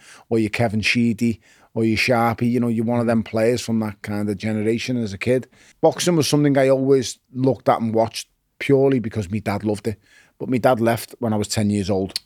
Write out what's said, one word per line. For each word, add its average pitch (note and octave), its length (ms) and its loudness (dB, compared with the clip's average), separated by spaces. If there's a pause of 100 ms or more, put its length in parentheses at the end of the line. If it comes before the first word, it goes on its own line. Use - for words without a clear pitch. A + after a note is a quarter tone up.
(300)
or A2+ 100 2
you're G#2+ 100 0
Kevin A2 320 -2
Sheedy A#2 600 0 (320)
or A2+ 100 0
you're A2 140 2
Sharpie, A#2 520 0
you A#2+ 100 0
know, A#2+ 80 0
you're A2+ 180 -2
one A#2+ 140 0
of A#2 80 0
them A2+ 160 2
players A2+ 380 0
from A2+ 180 -2
that G#2+ 220 -6
kind G#2 280 -4
of G2 80 -4
generation A2 600 -2
as A2 160 -4
a F#2+ 40 -10
kid. B2+ 300 -2 (340)
Boxing E3 340 2
was D3 120 2
something D3 300 2
I C3+ 120 4
always C3+ 500 2 (140)
looked B2+ 360 0
at F#2 120 2
and A2+ 120 -2
watched A2+ 360 -2 (300)
purely C3+ 400 2
because G#2 320 -6
my A2 80 -4
dad G2+ 240 -4
loved G#2+ 240 -4
it. G#2 120 -4 (400)
But - 100 -8
my B2+ 100 0
dad B2+ 200 4
left A2+ 400 -2
when A2+ 140 -2
I - 40 0
was G#2 100 -2
ten G#2 240 -2
years G#2 180 -2
old. F#2+ 360 -4